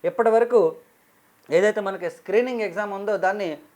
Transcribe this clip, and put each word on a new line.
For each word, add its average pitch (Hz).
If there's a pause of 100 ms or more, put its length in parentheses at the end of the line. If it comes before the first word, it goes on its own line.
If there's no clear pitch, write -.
(120)
ఇప్పటి 226
వరకు 233 (960)
ఏదైతే 208
మనకి 180 (120)
స్క్రీనింగ్ 226
ఎగ్జామ్ 202
ఉందో 208 (140)
దాన్ని 196 (240)